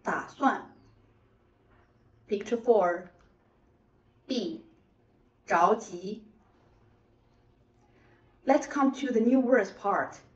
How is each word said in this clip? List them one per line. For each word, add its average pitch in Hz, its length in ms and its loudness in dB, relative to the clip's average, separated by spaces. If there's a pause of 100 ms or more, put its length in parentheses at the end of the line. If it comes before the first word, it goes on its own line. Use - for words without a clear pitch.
打 - 260 -6
算。 - 460 -2 (1500)
Picture 220 300 -2
four, 185 520 2 (1160)
B. 196 380 -6 (800)
着 175 300 4
急。 190 480 -12 (2250)
Let's 277 220 2
come 269 240 0
to 254 220 -6
the 220 80 2
new 254 180 4
words 233 320 2
part. 185 460 -4 (180)